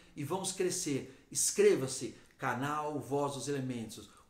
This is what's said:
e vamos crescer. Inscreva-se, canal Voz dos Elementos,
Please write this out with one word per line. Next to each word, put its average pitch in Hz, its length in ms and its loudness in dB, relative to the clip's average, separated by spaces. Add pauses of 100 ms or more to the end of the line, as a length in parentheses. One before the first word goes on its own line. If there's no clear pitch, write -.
(160)
e 147 80 -6
vamos - 280 -2
crescer. - 800 -2
Inscreva-se, 147 840 4 (220)
canal 143 640 -2
Voz 139 360 0
dos 123 120 -6
Elementos, 127 640 -4 (200)